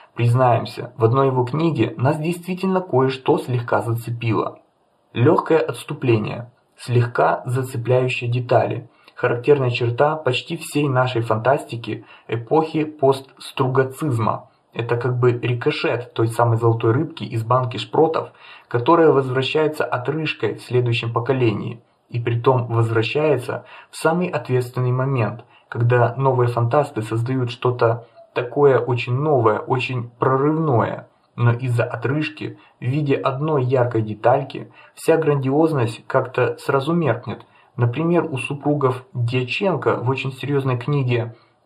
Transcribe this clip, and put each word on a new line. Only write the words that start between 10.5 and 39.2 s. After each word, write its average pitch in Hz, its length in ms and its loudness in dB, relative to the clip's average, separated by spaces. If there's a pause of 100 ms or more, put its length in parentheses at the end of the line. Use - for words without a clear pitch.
всей 147 320 -2
нашей 127 340 0
фантастики 113 840 -2 (220)
эпохи 151 560 0
постстругацизма. 135 1700 -2 (240)
Это 120 240 -2
как 127 200 -2
бы 123 140 4
рикошет 123 840 -2
той 113 140 0
самой 117 300 2
золотой 113 340 2
рыбки 151 320 -2
из 113 200 -6
банки 120 340 0
шпротов, - 560 0 (340)
которая 156 440 4
возвращается 135 720 0
отрыжкой 135 720 -4
в - 60 -16
следующем 120 500 0
поколении. 117 680 -2 (280)
И 123 100 -4
притом 117 480 2
возвращается 117 1000 0 (240)
в - 80 -16
самый 170 300 0
ответственный 123 640 -2
момент, 127 540 -2 (240)
когда 120 480 2
новые 127 320 2
фантасты 120 520 0
создают 120 480 -2
что-то 117 560 0 (280)
такое 135 460 4
очень 120 340 -2
новое, 123 460 2
очень 123 500 -4
прорывное. 135 1000 0 (280)
Но 120 180 4
из-за 117 300 -2
отрыжки 139 720 -4 (220)
в - 40 -16
виде 135 320 0
одной 139 480 -2
яркой 120 380 0
детальки 107 720 -2 (240)
вся 165 220 2
грандиозность 143 920 0
как-то 120 500 0
сразу 139 360 0
меркнет. 123 520 -2 (300)
Например, 160 540 2
у 131 80 -6
супругов 143 640 -2 (100)
Дьяченко 123 880 0